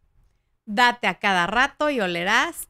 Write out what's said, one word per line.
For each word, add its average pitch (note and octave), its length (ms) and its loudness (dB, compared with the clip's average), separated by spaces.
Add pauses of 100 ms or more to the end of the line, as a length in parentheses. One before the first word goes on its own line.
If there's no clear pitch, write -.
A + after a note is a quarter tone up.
(680)
Date A#3 420 0
a F3+ 100 -4
cada F#3 300 0
rato C#4 420 0
y C4 100 -2
olerás G3 680 -2